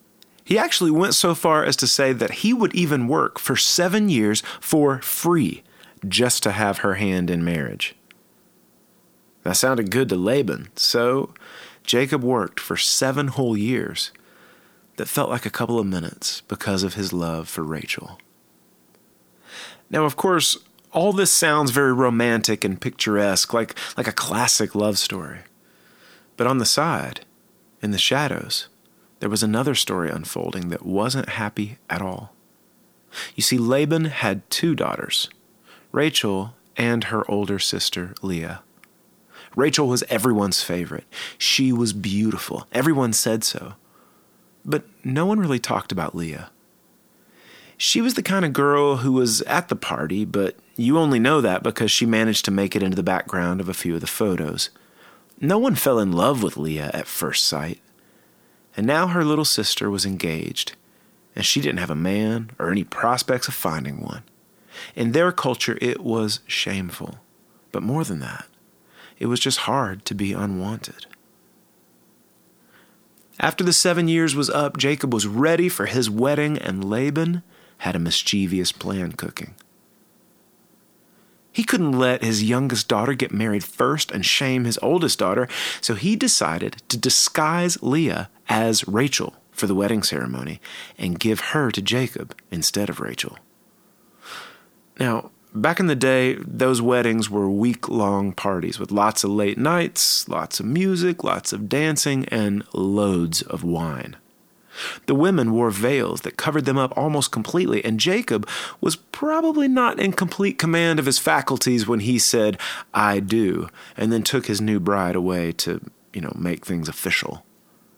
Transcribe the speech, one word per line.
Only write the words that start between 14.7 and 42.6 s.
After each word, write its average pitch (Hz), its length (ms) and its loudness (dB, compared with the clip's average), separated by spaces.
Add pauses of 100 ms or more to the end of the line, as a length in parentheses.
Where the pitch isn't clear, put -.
that - 100 -6
felt - 220 -2
like 123 160 -4
a 107 60 -6
couple 117 280 -2
of 104 80 0
minutes - 540 -6
because 98 420 -4
of 95 120 -4
his 95 180 -4
love 82 340 -4
for - 160 -8
Rachel. - 560 -8 (1700)
Now, 156 160 2
of 139 120 -2
course, 175 400 2 (340)
all 190 220 4
this 190 180 4
sounds 151 400 4
very 135 220 4
romantic 117 720 2
and 95 160 -2
picturesque, 104 720 0
like, 113 240 -2 (180)
like 127 120 -2
a 110 40 0
classic - 640 0
love 104 220 2
story. 78 440 -4 (920)
But 120 120 0
on 131 100 2
the 117 80 0
side, 120 560 0 (600)
in 104 100 -2
the 98 60 0
shadows, - 680 -2 (540)
there 107 80 -2
was 107 140 0
another 117 320 0
story 87 340 -2
unfolding 85 600 -6
that 85 160 -6
wasn't 110 440 -2
happy 107 480 -6 (120)
at 87 120 -4
all. 98 320 -8 (1000)
You 120 80 -2
see, 127 140 2
Laban 147 480 2
had 113 440 -2
two 165 260 0
daughters, - 540 -4 (640)
Rachel 117 640 0 (200)
and 117 300 0
her 110 240 -2
older 101 300 -2
sister, 90 640 -4
Leah. 87 420 -6 (920)
Rachel 143 320 2
was 123 220 0
everyone's 104 540 2
favorite. 87 400 -6 (340)
She - 340 2
was 117 220 2
beautiful. 101 800 -2